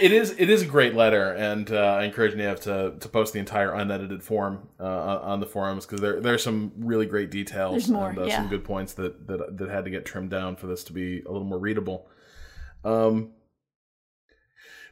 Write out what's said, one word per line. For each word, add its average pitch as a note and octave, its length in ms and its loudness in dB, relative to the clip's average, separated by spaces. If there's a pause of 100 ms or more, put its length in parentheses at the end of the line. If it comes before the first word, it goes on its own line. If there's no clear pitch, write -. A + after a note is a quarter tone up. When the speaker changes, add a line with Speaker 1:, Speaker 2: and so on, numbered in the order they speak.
Speaker 1:
it F#3 100 8
is, A3 240 6
it F3+ 140 4
is G#3+ 100 8
a F3 60 0
great C3+ 280 6
letter, G#2+ 380 6
and, G#2 380 -2
uh, G2+ 280 4
I G#2 60 2
encourage G#2 300 2
Niev G2+ 260 -2
to, F#2+ 380 -2
to - 100 -12
post A2 240 2
the G#2+ 60 -6
entire G2 340 0
unedited G2 500 -4
form, G2 460 -2 (100)
uh, F#2 60 -8
on, F#2 340 -2
on G2+ 220 -4
the G#2 60 -4
forums, G2 400 -4
'cause G2+ 140 -6
there, G2+ 200 0
there A#2+ 140 2
are A2+ 40 2
some G#2+ 380 -2
really A2+ 300 0
great G2+ 240 -2
details G2 440 -4
Speaker 2:
There's - 160 0
more, G3 200 0
Speaker 1:
and, F#3+ 80 -6
uh, F#3 60 -2
Speaker 2:
yeah. G#3+ 120 0
Speaker 1:
some D3 120 -2
good G2 160 -4
points F#2+ 300 -6
that, - 340 -8
that, F#2+ 280 -6
that F#2+ 140 -6
had G2 140 -4
to F#2 60 -8
get F#2+ 140 -8
trimmed F#2 260 -10
down F#2 260 -4
for F#2+ 100 -12
this F2+ 180 -6
to E2+ 80 -16
be F2+ 300 -6
a - 100 -12
little G2 140 -6
more F#2 120 -4
readable. F#2+ 500 -2 (760)
Um, A2 460 2 (1600)